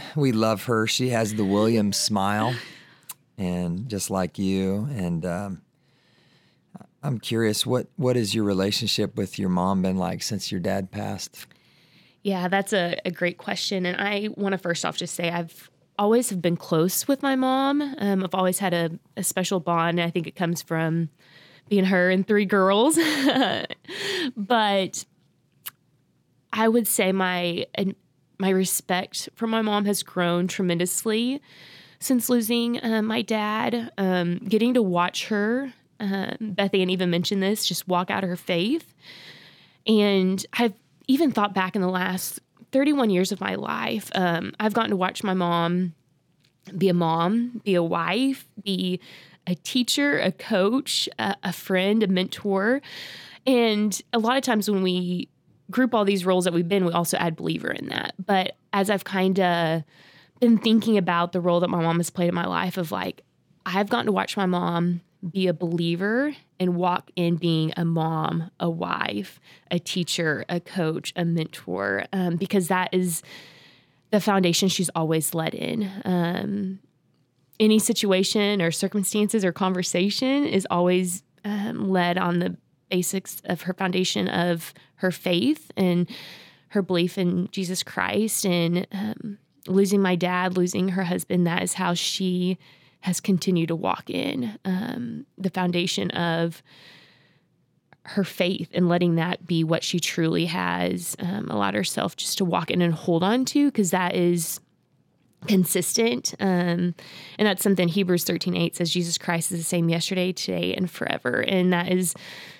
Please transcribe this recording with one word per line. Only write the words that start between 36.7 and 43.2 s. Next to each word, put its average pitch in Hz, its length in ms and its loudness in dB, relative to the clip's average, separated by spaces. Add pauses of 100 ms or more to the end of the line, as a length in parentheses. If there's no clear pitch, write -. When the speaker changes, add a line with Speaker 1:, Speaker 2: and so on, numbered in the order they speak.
Speaker 2:
Ann 185 160 4
even 185 180 0
mentioned 180 320 0
this, 202 240 0
just - 220 -4
walk 175 240 0
out 196 120 -2
her 180 120 -2
faith. 202 580 -2 (960)
And 196 640 4
I've 233 220 0 (320)
even 269 240 4
thought 208 240 2
back 185 200 0
in 202 60 2
the 180 80 2
last 185 500 -2 (320)
thirty-one 277 380 4
years 185 220 2